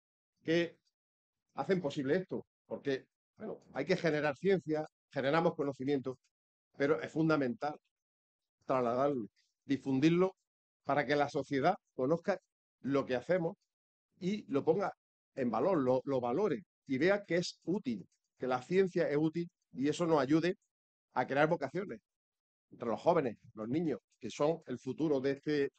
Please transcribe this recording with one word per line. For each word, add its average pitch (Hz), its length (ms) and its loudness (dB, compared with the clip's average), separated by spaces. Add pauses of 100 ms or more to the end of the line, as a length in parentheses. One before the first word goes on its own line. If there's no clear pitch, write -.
(440)
que 170 320 0 (800)
hacen 185 280 0
posible 151 340 -2
esto, 185 300 -6 (200)
porque, 123 400 -6 (300)
bueno, 214 220 -12 (160)
hay 139 100 -4
que 170 120 2
generar 151 400 0
ciencia, 156 500 0 (240)
generamos 160 440 2
conocimiento, 135 640 -4 (580)
pero 143 280 2
es 127 100 -10
fundamental 147 640 0 (880)
trasladarlo, 127 640 0 (400)
difundirlo, 147 680 2 (480)
para 139 200 2
que 143 120 0
la 143 120 2
sociedad 143 460 0 (200)
conozca 165 440 0 (420)
lo 135 240 0
que 127 100 -2
hacemos 180 420 -2 (640)
y - 320 -4
lo 135 140 0
ponga 165 260 2 (440)
en 123 160 -2
valor, 151 280 2
lo, 127 260 2
lo 139 140 -2
valore 123 440 -2 (240)
y 131 100 -2
vea 190 300 2
que 165 100 0
es - 280 -4
útil, 180 420 -4 (320)
que 135 80 -6
la 127 160 -2
ciencia 180 460 0
es 143 100 0
útil 160 300 -2 (240)
y 135 160 -2
eso 151 180 0
nos 160 140 4
ayude 160 340 2 (580)
a 117 140 0
crear 139 200 2
vocaciones 160 540 -4 (720)
entre - 180 -6
los 110 120 -2
jóvenes, 147 360 2 (160)
los 110 160 -10
niños, 143 300 -2 (200)
que 110 120 -10
son 151 360 -2
el 127 120 -8
futuro 139 420 -2
de 139 120 0
este 139 360 -2 (100)